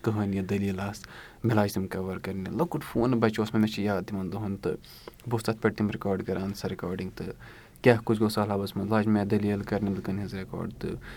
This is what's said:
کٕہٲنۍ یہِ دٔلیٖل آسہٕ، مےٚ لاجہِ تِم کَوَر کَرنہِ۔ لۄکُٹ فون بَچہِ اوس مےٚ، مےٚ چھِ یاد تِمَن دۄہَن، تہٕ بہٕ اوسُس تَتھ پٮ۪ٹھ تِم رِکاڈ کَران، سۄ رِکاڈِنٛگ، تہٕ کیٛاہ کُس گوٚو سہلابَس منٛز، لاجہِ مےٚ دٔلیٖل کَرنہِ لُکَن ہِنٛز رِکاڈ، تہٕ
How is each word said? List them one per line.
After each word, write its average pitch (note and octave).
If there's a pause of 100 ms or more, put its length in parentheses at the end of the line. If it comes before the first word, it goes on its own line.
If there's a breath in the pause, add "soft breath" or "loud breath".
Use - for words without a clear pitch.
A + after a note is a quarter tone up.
کٕہٲنۍ G#2
یہِ F#2+
دٔلیٖل G2
آسہٕ، G2+ (320 loud breath)
مےٚ A2+
لاجہِ G#2
تِم F#2+
کَوَر F#2
کَرنہِ۔ F#2+
لۄکُٹ C#3
فون A#2+
بَچہِ A2+
اوس G#2
مےٚ، A2
مےٚ G#2+
چھِ G2+
یاد G2
تِمَن F#2+
دۄہَن، G2
تہٕ F2
بہٕ -
اوسُس A2+
تَتھ A2
پٮ۪ٹھ G#2+
تِم G#2
رِکاڈ F#2+
کَران، F#2+
سۄ -
رِکاڈِنٛگ، F#2
تہٕ F2 (540 loud breath)
کیٛاہ A#2
کُس A2
گوٚو G#2+
سہلابَس G2+
منٛز، G2
لاجہِ G#2+
مےٚ G#2
دٔلیٖل G2+
کَرنہِ G2
لُکَن F#2+
ہِنٛز G2
رِکاڈ، F#2+
تہٕ - (260 loud breath)